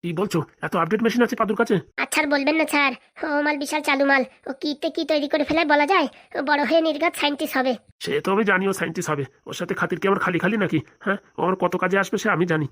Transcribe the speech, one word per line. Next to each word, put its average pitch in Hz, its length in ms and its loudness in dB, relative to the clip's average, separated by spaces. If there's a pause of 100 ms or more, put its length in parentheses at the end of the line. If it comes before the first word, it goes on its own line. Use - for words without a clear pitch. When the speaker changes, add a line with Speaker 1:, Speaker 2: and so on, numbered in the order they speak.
Speaker 1:
কি 175 80 -6 (100)
বলছো? 196 180 0 (280)
এত - 160 -6
আপডেট 170 200 0
মেশিন 226 240 4
আছে 220 140 -4
পাদুর 208 200 -2
কাছে? 226 160 2 (260)
Speaker 2:
আচ্ছা, - 180 -2
আর 302 140 0
বলবেন 285 260 2
না 294 120 2
স্যার, 285 200 2 (320)
ও 320 40 -4 (180)
মাল 302 160 0
বিশাল 302 260 -4
চালু 277 220 2
মাল, 269 120 4 (260)
ও - 20 -8 (120)
কিতে 302 320 -4
কি 339 160 -4
তৈরি 294 220 0
করে 302 160 0
ফেলে 320 240 2
বলা 294 200 4
যায়? 330 160 4 (300)
ও - 20 -4 (100)
বড় 294 180 2
হয়ে 320 180 4
নির্ঘাত 320 340 0
সায়েন্টিস্ট 294 380 -2
হবে। 262 140 0 (300)
Speaker 1:
সে - 100 -4 (120)
তো - 100 0
আমি 214 160 2
জানি 185 200 4
ও - 80 0
সায়েন্টিস্ট 170 320 -4
হবে, 143 140 -2 (240)
ওর - 100 -10
সাথে 175 160 -4
খাতির 170 260 -2
কি 196 100 -2
আমার 196 140 2
খালি 175 200 0
খালি 208 200 2
নাকি? 156 140 0 (260)
হ্যাঁ, 196 140 -2 (200)
ও - 60 -4
আমার 185 180 0
কত 175 200 0
কাজে 185 200 2
আসবে 190 200 -2
সে 220 140 0
আমি 165 160 2
জানি। 156 200 0